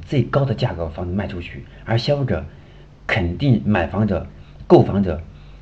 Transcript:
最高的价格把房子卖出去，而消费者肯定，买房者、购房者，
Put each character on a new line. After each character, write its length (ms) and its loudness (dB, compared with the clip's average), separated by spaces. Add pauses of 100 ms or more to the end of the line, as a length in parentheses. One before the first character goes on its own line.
最 180 2
高 220 0
的 80 0
价 200 -2
格 120 -6
把 60 -6
房 160 -8
子 40 -6
卖 160 -2
出 140 -8
去， 240 -14 (200)
而 120 0
消 200 0
费 80 0
者 200 -2 (600)
肯 320 -2
定， 280 4
买 220 2
房 180 0
者、 220 -2 (380)
购 180 8
房 180 0
者， 200 -2 (400)